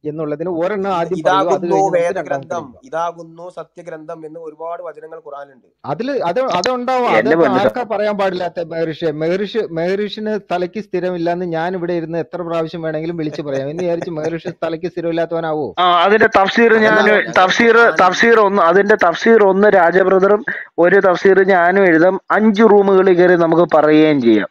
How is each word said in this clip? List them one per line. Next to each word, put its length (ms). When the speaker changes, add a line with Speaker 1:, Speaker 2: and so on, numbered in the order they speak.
Speaker 1:
എന്നുള്ളതിന് 420
ഒരെണ്ണം 460
ആദ്യം 300
പറയൂ, 120
അത് 100
Speaker 2:
ഇതാകുന്നു 200
Speaker 1:
കഴിഞ്ഞ് 120
നമുക്ക് 200
രണ്ടാമത്തെ 220
Speaker 2:
വേദഗ്രന്ഥം, 440
Speaker 1:
തെളിവ്. 220
Speaker 2:
ഇതാകുന്നു 640
സത്യഗ്രന്ഥം 760
എന്ന് 140
ഒരുപാട് 420
വചനങ്ങൾ 360
ഖുർആനിലുണ്ട്. 480
Speaker 1:
അതില് 280
അത്, 280
അതുണ്ടാവും. 680
Speaker 3:
എന്റെ 120
Speaker 1:
അതൊക്കെ 180
Speaker 3:
പൊന്നു 240
Speaker 1:
ആർക്കാ 300
പറയാൻ 280
പാടില്ലാത്ത 420
മെഹർഷി? 460
മെഹർഷി, 520
മെഹർഷിന് 680
തലയ്ക്ക് 300
സ്ഥിരമില്ലാന്ന് 640
ഞാൻ 300
ഇവിടെ 180
ഇരുന്ന് 260
എത്ര 240
പ്രാവശ്യം 400
വേണമെങ്കിലും 340
വിളിച്ചു 260
പറയാം. 280
എന്ന് 120
വിചാരിച്ച് 280
മെഹർഷി 400
തലയ്ക്ക് 360
സ്ഥിരമില്ലാത്തവനാവോ? 920
Speaker 3:
ആ, 240
അതിന്റെ 240
തഫ്സീർ 460
Speaker 2:
അതല്ല, 180
Speaker 3:
ഞാൻ, 160
Speaker 2:
ഞാൻ 260
Speaker 3:
തഫ്സീർ, 320
Speaker 2:
ഖുർആൻ 300
Speaker 3:
തഫ്സീർ 340
ഒന്ന്, 220
അതിന്റെ 340
തഫ്സീർ 360
ഒന്ന് 240
രാജബ്രദറും 760
ഒരു 180
തഫ്സീർ 460
ഞാനും 440
എഴുതാം. 340
അഞ്ച് 320
റൂമുകളിൽ 520
കയറി 220
നമുക്ക് 400
പറയുകയും 460
ചെയ്യാം. 280